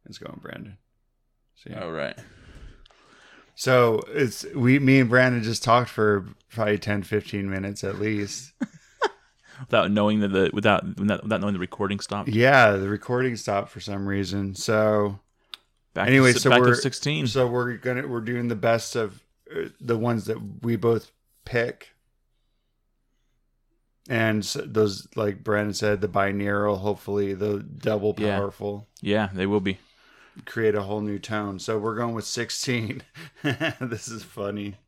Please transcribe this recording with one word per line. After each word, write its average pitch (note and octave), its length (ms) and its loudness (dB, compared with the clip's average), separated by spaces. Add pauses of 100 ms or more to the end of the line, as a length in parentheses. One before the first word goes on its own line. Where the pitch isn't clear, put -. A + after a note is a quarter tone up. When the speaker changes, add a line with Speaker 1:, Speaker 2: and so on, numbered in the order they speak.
Speaker 1:
It's - 100 -18
going, - 260 -16
Brandon. - 360 -14 (840)
See? - 120 -14
Speaker 2:
All F2+ 160 -10
right. D#2 260 -6 (1400)
Speaker 1:
So A#2+ 520 4
it's, C3+ 460 -2
we, B2+ 240 6
me C3+ 220 6
and A#2+ 100 4
Brandon B2 320 4
just A2 200 -4
talked A#2+ 280 4
for G#2 340 2 (240)
probably G#2+ 300 0
ten, G#2 240 -2
fifteen G2+ 480 -4
minutes G2 340 -6
at G2 140 -6
least. G#2 600 -4
<laughs> - 1000 -8
Speaker 2:
Without G#2 300 2
knowing G#2 300 2
that G2+ 80 0
the, F#2+ 260 4
without, G#2 320 2 (120)
without, G2+ 260 -2
without G#2 180 -2
knowing G#2 100 -2
the F#2+ 80 -4
recording G2 400 -4
stopped. - 300 -6
Speaker 1:
Yeah, A#2+ 460 6
the G2 120 -2
recording B2 480 -2
stopped G2+ 340 -2
for F#2+ 100 -16
some G2 260 -6
reason. G2 480 -2
So G#2+ 640 2 (760)
Speaker 2:
Back F#2+ 160 0
Speaker 1:
anyway, C3 240 8
Speaker 2:
to, A#2+ 80 2
Speaker 1:
so C#3+ 80 2
Speaker 2:
back B2 140 8
to B2 60 8
Speaker 1:
we're, A#2+ 80 6
Speaker 2:
sixteen. C#3+ 500 -4
Speaker 1:
so B2+ 220 2
we're B2 280 -2
gonna, B2+ 300 -4
we're A#2+ 160 -4
doing A#2+ 260 -4
the A#2 60 -2
best A2+ 420 0
of, G#2+ 240 -4 (300)
uh, E2 200 -6 (100)
the A#2 180 0
ones A2 280 0
that A2 360 -8
we A#2 140 0
both A2+ 340 0 (360)
pick. A#2+ 420 -4 (2250)
And A2 360 2
s-, - 200 -6
those, G#2 520 0
like G#2 260 -2
Brandon G#2 320 0
said, G#2 280 0
the G2+ 60 -2
binaural, G2+ 680 0
hopefully G2+ 560 -2
the G2+ 240 -2
double G#2 580 -2
Speaker 2:
Yeah. G#2 220 0
Speaker 1:
powerful. G2+ 480 -6 (140)
Speaker 2:
Yeah, G2+ 320 0
they F#2+ 140 -2
will G2+ 140 2
be. F#2+ 180 -4 (680)
Speaker 1:
Create A2 320 0
a G2+ 60 -2
whole G#2 180 -4
new G#2 180 -4
tone. G#2 400 -6
So A2 200 -4
we're G#2+ 180 -4
going A#2 180 -4
with G#2+ 120 -6
sixteen. A#2 760 -6 (400)
<laughs> - 0 - (380)
This A#2 280 -8
is A2+ 140 -12
funny. G2+ 540 -8 (120)